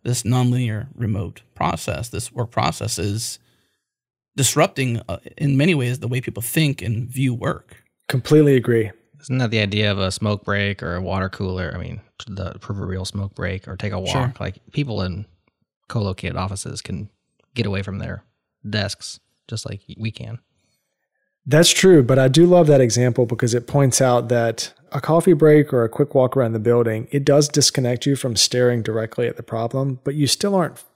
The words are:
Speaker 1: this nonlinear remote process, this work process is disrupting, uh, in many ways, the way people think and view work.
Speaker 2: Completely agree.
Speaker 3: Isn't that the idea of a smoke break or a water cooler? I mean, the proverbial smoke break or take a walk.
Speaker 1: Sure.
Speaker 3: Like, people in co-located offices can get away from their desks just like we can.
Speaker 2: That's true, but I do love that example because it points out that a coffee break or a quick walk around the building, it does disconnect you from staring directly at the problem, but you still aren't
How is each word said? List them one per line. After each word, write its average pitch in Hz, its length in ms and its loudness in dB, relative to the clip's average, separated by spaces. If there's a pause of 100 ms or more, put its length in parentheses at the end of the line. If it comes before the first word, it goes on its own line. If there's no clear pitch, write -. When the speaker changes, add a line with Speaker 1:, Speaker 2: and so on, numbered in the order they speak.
Speaker 1:
this 120 180 -4
nonlinear 123 720 -2
remote 98 480 -6 (140)
process, - 540 -6
this - 200 -10
work 117 220 -8
process - 440 -4
is 101 440 -6 (960)
disrupting, 131 720 0
uh, 90 80 -6 (200)
in 139 200 0
many 165 180 2
ways, 127 240 -2
the 113 80 -10
way 127 140 -4
people - 220 -10
think 151 380 -2
and 117 280 -4
view 127 260 -2
work. - 480 -8 (240)
Speaker 2:
Completely 143 480 4
agree. 113 380 0 (300)
Speaker 3:
Isn't 131 160 -4
that 120 120 -2
the 110 100 0
idea 104 300 0
of 98 80 -2
a 95 120 -2
smoke 104 340 -4
break 101 380 -4
or 87 140 -6
a 90 40 -6
water 95 300 -4
cooler? 92 440 -6
I 90 40 -10
mean, 85 240 -12 (240)
the 95 340 -12
proverbial 92 460 -8
smoke 98 280 -8
break 92 320 -8
or - 80 -12
take 101 200 -8
a 95 40 -6
walk. 95 120 -6
Speaker 1:
Sure. 127 280 -2
Speaker 3:
Like, - 200 -8 (140)
people 123 280 -6
in 92 240 -6 (640)
co-located 92 480 -6
offices 92 460 -8
can 98 260 -10 (460)
get 117 100 -2
away 98 160 -4
from 98 200 -8
their 131 220 -10 (460)
desks 104 520 -6 (280)
just 113 200 -10
like 101 120 -10 (180)
we 110 120 -6
can. - 280 -14 (1080)
Speaker 2:
That's 156 240 6
true, 180 320 8
but 131 160 4
I 131 100 6
do 160 180 6
love 175 200 6
that 143 140 8
example 120 460 2
because 117 280 -2
it 120 120 -2
points 139 340 2
out 123 280 2
that 117 440 -2 (200)
a 143 80 6
coffee 170 340 4
break 151 380 6
or 120 120 4
a 110 40 0
quick - 260 -2
walk 127 220 4
around 117 160 2
the 113 60 -2
building, 113 520 2
it 139 140 -2
does 143 240 4
disconnect 127 580 0
you 139 100 2
from 120 200 -4
staring 120 460 0
directly 113 440 -4
at - 100 -6
the 113 60 -14
problem, 123 640 -6
but 143 100 -4
you 147 120 0
still 202 280 -2
aren't 170 280 -2 (120)